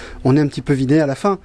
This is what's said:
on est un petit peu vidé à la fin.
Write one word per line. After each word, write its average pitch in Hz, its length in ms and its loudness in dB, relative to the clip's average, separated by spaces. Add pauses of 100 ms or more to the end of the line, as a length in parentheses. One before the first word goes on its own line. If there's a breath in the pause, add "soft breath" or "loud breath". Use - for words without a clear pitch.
(240 loud breath)
on - 120 4
est 151 60 4
un 147 60 2
petit 135 140 -6
peu 143 120 -2
vidé 135 260 2
à 156 60 2
la 135 100 -4
fin. 196 300 -2